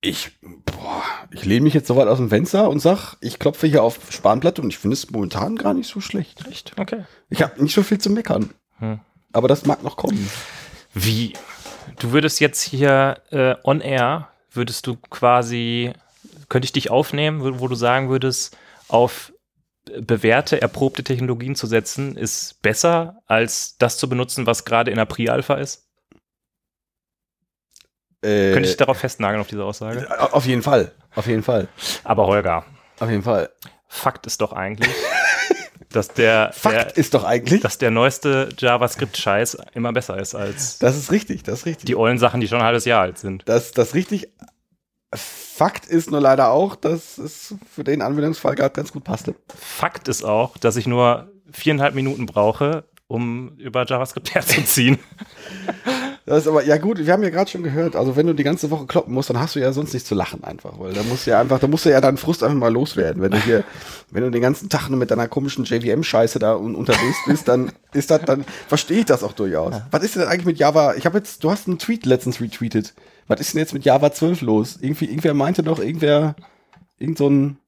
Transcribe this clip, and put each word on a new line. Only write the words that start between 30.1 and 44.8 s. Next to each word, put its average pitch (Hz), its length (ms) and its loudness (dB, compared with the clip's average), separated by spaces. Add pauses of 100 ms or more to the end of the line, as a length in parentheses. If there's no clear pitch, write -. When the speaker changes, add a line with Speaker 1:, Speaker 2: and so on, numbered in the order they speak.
Speaker 1:
Auf 135 140 2
jeden 123 160 2
Fall. 127 300 2 (220)
Auf 110 120 -4
jeden 110 160 0
Fall. 110 260 0 (360)
Speaker 2:
Aber 101 220 2
Holger. 92 380 2 (360)
Speaker 1:
Auf 113 100 -2
jeden 101 140 0
Fall. 107 260 0 (380)
Speaker 2:
Fakt - 380 -4
ist - 140 -8
doch - 120 -2
eigentlich, 104 360 -4 (540)
Speaker 1:
<laughs> 762 480 -4
Speaker 2:
dass 107 180 -2
der, 110 460 4
Speaker 1:
Fakt - 200 0
Speaker 2:
der, 117 220 0
Speaker 1:
ist - 180 2
doch 113 100 4
eigentlich 120 360 2
Speaker 2:
dass - 180 -4
der 120 120 2
neueste 135 640 2
JavaScript-Scheiß 120 1040 0 (160)
immer 120 180 -4
besser 101 260 -4
ist 95 160 -10
als 104 440 -8
Speaker 1:
Das 127 180 2
ist 147 140 -8
richtig, - 320 -2
das 120 180 -8
ist - 60 -8
richtig. 160 200 -8
Speaker 2:
die 123 100 0
ollen 117 220 2
Sachen, 120 220 2
die 107 80 -2
schon 117 120 0
ein 113 40 2
halbes 117 200 2
Jahr 117 180 4
alt 92 160 -2
sind. 95 280 -8
Speaker 1:
Das, 113 260 0
das - 160 2
ist - 60 -14
richtig. 185 340 -2 (880)